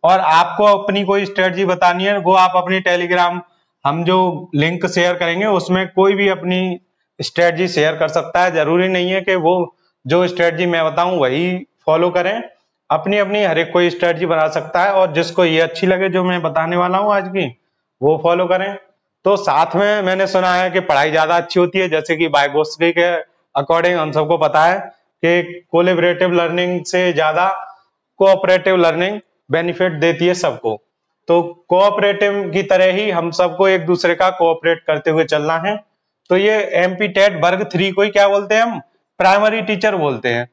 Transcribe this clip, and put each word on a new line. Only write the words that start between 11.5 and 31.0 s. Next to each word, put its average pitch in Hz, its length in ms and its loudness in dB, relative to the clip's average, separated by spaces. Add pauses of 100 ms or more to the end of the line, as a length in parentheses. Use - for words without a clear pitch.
फॉलो 165 300 2
करें, 185 300 -2 (480)
अपनी 185 300 0
अपनी 202 240 0
हर 165 140 0
एक 165 160 -4
कोई 175 160 2
स्ट्रेटजी 170 380 -2
बना 160 220 0
सकता 156 340 -2
है 202 100 0
और 185 200 2
जिसको 165 320 0
ये 160 160 0
अच्छी 165 260 -2
लगे 185 220 0
जो 180 140 -2
मैं 180 200 -2
बताने 165 340 -2
वाला 180 200 0
हूं 208 180 0
आज 185 120 -2
की, 180 200 -4 (540)
वो 151 220 2
फॉलो 175 240 2
करें। 190 280 -2 (500)
तो 202 120 4
साथ 165 380 0
में 202 280 0
मैंने 185 260 0
सुना 185 260 0
है 180 160 0
कि 185 100 0
पढ़ाई 156 300 0
ज्यादा 160 260 2
अच्छी 170 220 -2
होती 180 200 0
है, 185 100 0
जैसे 156 260 -2
कि 165 140 0
Vygotsky 151 640 0
के 175 200 2 (420)
according 165 420 0
हम 156 160 -2
सबको 151 260 0
पता 156 260 2
है 185 260 -2 (320)
कि 175 480 0
कोलैबोरेटिव 175 600 2
लर्निंग 175 540 -2
से 180 160 -2 (120)
ज्यादा 156 320 0 (760)
कोऑपरेटिव 185 580 4
लर्निंग 175 420 0 (300)
बेनिफिट 170 440 -2
देती 160 320 0
है 180 80 2
सबको। 127 420 -4 (520)